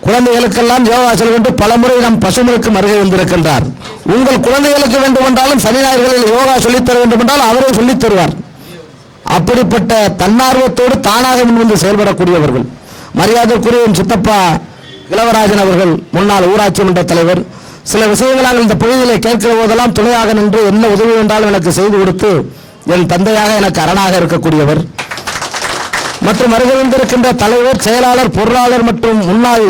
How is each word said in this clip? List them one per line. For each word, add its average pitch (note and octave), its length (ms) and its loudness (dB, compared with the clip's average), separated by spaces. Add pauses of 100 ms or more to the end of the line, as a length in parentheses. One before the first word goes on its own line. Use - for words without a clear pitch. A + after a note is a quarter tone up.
குழந்தைகளுக்கெல்லாம் A#3+ 840 2
யோகா A#3+ 240 2
சொல்ல A#3 200 0
வேண்டும், A#3 280 0
பலமுறை A#3+ 340 2 (100)
நம் A3+ 180 0
பசுமனுக்கு A#3 520 0
வருகை G3+ 260 0
வந்திருக்கின்றார். E3+ 640 0 (500)
உங்கள் B3+ 320 0
குழந்தைகளுக்கு C#4+ 580 0
வேண்டுமென்றாலும் C4 600 2
சனி A3+ 200 0
ஞாயிறுகளில் B3 500 2
யோகா C4 300 2
சொல்லித்தர B3 380 0
வேண்டுமென்றால் A#3+ 460 2
அவரே C4 300 2
சொல்லித் B3+ 260 0
தருவார். F#3+ 300 0 (1000)
அப்படிப்பட்ட G#3 580 0 (240)
தன்னார்வத்தோடு B3+ 840 2
தானாக B3 440 0
முன்வந்து A#3 380 2
செயல்படக்கூடியவர்கள். F3+ 840 0 (540)
மரியாதைக்குரிய A#3 680 2
என் G3 140 2
சித்தப்பா G#3 400 0 (680)
இளவராஜன் G#3+ 540 2
அவர்கள், F#3 280 2 (180)
முன்னாள் F#3+ 420 0
ஊராட்சி G#3 300 0
மன்ற F#3 200 0
தலைவர், E3+ 380 0 (420)
சில - 240 -2
விஷயங்கள் B3+ 400 0
நாங்கள் B3 180 0
இந்த G#3+ 100 2
பகுதியிலே A#3+ 440 0
கேட்கிற A3+ 340 0
போதெல்லாம் A3+ 400 0
துணையாக A3+ 400 0
நின்று G#3 280 0 (100)
என்ன A3 240 2
உதவி A3 180 2
வேண்டாலும் G#3+ 380 0
எனக்கு F3+ 220 0
செய்து G3+ 260 0
கொடுத்து F#3+ 320 0 (560)
என் F3+ 200 0
தந்தையாக G#3+ 540 0
எனக்கு F#3+ 200 -2
அரணாக F#3 400 0
இருக்கக்கூடியவர். D#3 600 0 (1500)
மற்றும் A#3 280 0
வருகை B3+ 220 2
வந்திருக்கின்ற B3+ 560 0
தலைவர், A#3+ 540 0
செயலாளர், B3 500 0
பொருளாளர் A#3+ 540 0
மற்றும் A3 380 0
முன்னாள் A3+ 420 2